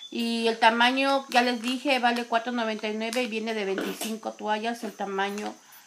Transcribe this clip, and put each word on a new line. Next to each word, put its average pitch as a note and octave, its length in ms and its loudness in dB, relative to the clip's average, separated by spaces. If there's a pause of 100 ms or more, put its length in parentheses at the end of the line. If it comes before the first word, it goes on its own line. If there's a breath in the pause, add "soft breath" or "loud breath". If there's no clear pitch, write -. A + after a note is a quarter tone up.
Y A#3 380 0
el A3+ 100 2
tamaño, C4 720 4
ya B3 140 6
les B3 180 0
dije, B3+ 380 0
vale A#3+ 260 2
cuatro A#3 260 0
noventa A3 380 -2
y G#3+ 60 -4
nueve A3+ 260 -2
y B3 60 -2
viene A3 260 -4
de G#3+ 100 -2
veinticinco G#3+ 720 -4
toallas, G#3+ 500 -4
el G3+ 100 -8
tamaño, G3+ 600 -4 (320 loud breath)